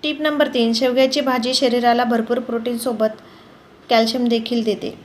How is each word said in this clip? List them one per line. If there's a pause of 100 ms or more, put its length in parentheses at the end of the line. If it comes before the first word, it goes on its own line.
टिप
नंबर
तीन,
शेवग्याची
भाजी
शरीराला
भरपूर
प्रोटीनसोबत (720)
कॅल्शियम
देखील
देते.